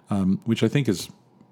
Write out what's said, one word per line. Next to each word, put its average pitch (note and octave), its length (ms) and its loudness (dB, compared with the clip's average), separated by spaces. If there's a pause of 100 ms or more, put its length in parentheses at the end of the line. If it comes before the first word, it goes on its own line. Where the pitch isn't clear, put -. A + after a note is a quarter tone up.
um, G2 360 0
which A2 180 0
I A3 60 4
think C#3+ 200 0
is F#2+ 200 -4 (440)